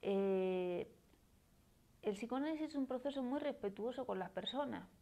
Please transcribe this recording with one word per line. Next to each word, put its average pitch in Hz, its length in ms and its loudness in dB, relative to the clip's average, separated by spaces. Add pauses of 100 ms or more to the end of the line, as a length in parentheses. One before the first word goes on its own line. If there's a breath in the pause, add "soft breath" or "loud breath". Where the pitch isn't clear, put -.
Eh, 185 840 2 (1160)
el 208 100 2
psicoanálisis 285 560 0
es 311 60 -8
un 269 100 2
proceso 262 380 -2
muy 254 160 0
respetuoso 247 640 -2
con 196 140 0
las 185 100 -2
personas 214 580 -2 (140)